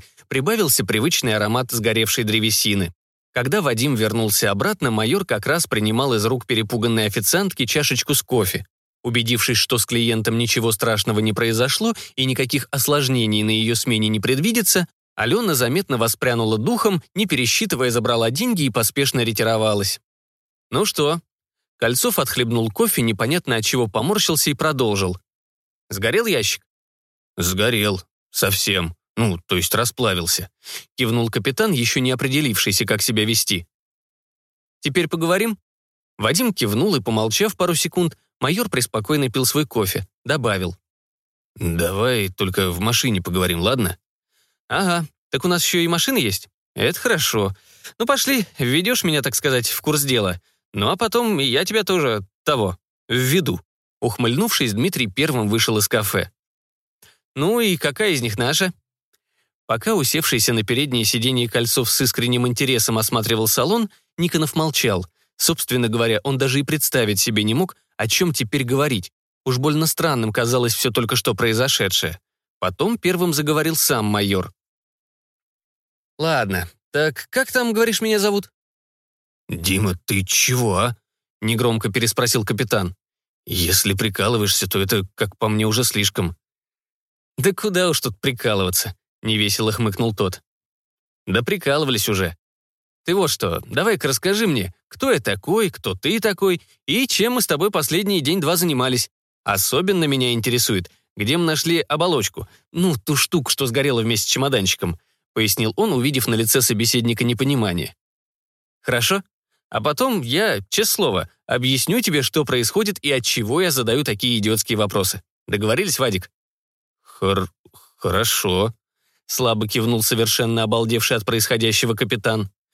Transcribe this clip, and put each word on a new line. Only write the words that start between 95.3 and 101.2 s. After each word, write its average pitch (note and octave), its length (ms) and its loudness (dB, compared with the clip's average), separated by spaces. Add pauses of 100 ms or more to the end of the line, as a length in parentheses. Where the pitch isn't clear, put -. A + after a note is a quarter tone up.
кто - 240 -6
ты E3 260 -2
такой F#3+ 420 0 (240)
и A#3 220 0
чем A#3+ 260 0
мы B3 80 0
с - 60 -2
тобой E3+ 240 0
последние F3+ 500 0
день-два D#3+ 340 0
занимались. C3 540 0 (340)
Особенно D#3+ 640 0
меня C3 280 0
интересует, A#2 560 -2 (280)
где A2 200 -2